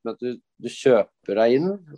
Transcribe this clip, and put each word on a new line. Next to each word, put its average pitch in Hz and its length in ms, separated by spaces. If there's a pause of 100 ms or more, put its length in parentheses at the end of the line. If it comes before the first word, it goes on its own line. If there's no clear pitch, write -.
med 113 100
at - 80
du, 123 160
du - 320
kjøper - 640
deg 117 240
inn, 180 100 (280)